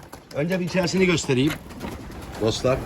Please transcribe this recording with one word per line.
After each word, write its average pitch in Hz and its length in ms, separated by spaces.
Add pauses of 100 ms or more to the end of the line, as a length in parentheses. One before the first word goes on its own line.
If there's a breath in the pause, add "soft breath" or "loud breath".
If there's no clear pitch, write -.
(340)
Önce 170 260
bir 180 40
içerisini 180 420
göstereyim. 147 460 (880)
Dostlar. 117 460